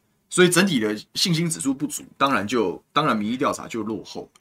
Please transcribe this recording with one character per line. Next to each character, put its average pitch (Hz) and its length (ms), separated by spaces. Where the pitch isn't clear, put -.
所 180 160
以 170 40
整 165 160
体 160 140
的 107 160
信 - 180
心 165 160
指 - 100
数 135 140
不 143 140
足， 147 160
当 139 140
然 120 140
就， 104 360
当 156 120
然 120 120
民 104 140
意 127 40
调 127 160
查 - 160
就 117 140
落 107 220
后。 - 260